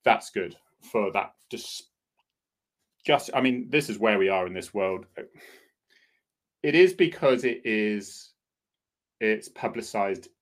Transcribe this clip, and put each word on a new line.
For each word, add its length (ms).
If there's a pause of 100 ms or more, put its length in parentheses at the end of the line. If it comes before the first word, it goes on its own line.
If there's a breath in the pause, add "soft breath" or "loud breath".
That's 260
good 260 (260)
for 320
that 200 (160)
dis-, 340 (1200)
just, 280
I 80
mean, 280
this 200
is 80
where 220
we 100
are 160
in 80
this 200
world. 320 (1600 loud breath)
It 140
is 180
because 500
it 200
is, 680 (880)
it's 300
publicized 800 (140)